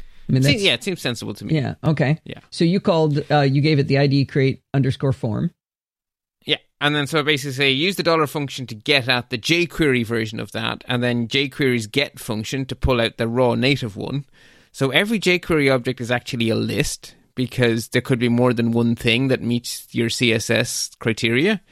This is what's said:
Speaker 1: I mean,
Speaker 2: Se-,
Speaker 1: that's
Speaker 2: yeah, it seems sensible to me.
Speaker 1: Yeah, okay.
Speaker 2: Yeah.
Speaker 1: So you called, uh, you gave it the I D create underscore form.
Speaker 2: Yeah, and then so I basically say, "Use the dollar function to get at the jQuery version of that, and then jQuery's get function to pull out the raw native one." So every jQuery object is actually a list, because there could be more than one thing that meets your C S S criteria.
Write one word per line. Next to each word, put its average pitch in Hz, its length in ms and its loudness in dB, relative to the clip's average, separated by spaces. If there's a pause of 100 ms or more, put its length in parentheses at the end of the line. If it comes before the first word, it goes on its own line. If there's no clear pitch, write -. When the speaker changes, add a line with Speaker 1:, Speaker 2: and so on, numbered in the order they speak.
(300)
Speaker 1:
I - 40 0
mean, 131 100 4
Speaker 2:
Se-, 147 100 6
Speaker 1:
that's 208 100 -2
Speaker 2:
yeah, 156 100 4
it 120 100 -4
seems 180 180 -6
sensible 110 340 -4
to 104 100 -12
me. 156 100 -2
Speaker 1:
Yeah, 117 280 -2
okay. 147 420 2
Speaker 2:
Yeah. - 140 -14 (100)
Speaker 1:
So - 160 -2
you 180 140 4
called, 156 520 2
uh, 147 100 4
you 139 200 2
gave 151 180 2
it 143 80 0
the 139 120 2
I 143 80 4
D 139 180 2
create 135 360 0 (120)
underscore 135 400 0
form. 120 380 -4 (920)
Speaker 2:
Yeah, 147 140 0 (220)
and 147 160 2
then 143 100 0
so 151 140 0
I - 20 2
basically 139 320 -2
say, 139 180 2
"Use 160 260 0
the 175 60 -2
dollar 160 220 2
function 135 420 -6
to 120 80 -10
get 131 320 0
at 123 220 0
the 123 80 -4
jQuery 156 680 0
version 113 340 -4
of 113 140 -10
that, 113 340 -6
and 123 160 -2
then 120 240 0
jQuery's 131 580 0
get 135 340 -2
function 120 460 -6
to 123 100 -10
pull 127 240 0
out 113 180 -2
the 117 100 -2
raw 120 260 2
native 120 420 0
one." 135 300 -6 (460)
So 135 180 0
every 202 300 0
jQuery 165 520 2
object 127 300 0
is 117 80 -6
actually 120 400 -2
a 107 60 2
list, 110 580 -4 (220)
because 120 540 0
there 127 120 0
could 127 180 0
be 120 100 2
more 123 240 4
than 117 180 0
one 117 240 2
thing 123 320 2
that 131 160 0
meets - 500 -4
your 117 160 0
C 117 240 2
S 110 160 -2
S 117 480 -2
criteria. 123 640 0 (100)